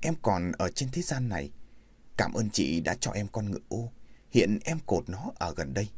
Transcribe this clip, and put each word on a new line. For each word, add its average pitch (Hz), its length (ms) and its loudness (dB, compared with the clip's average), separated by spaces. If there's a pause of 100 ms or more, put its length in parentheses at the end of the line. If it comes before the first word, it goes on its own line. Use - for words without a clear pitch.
em - 200 2
còn 90 300 2
ở - 180 0
trên 131 220 -2
thế 165 100 -2
gian 131 280 0
này. 73 220 -2 (640)
Cảm - 160 2
ơn 107 160 2
chị 82 320 2
đã - 180 2
cho - 120 -2
em 101 160 -2
con 104 240 -2
ngựa - 80 -2 (100)
ô, 117 220 -4 (400)
hiện 104 320 6
em 160 220 -2
cột 87 240 0
nó 120 260 -6
ở 85 180 -2
gần 71 200 -4
đây. 101 140 0 (100)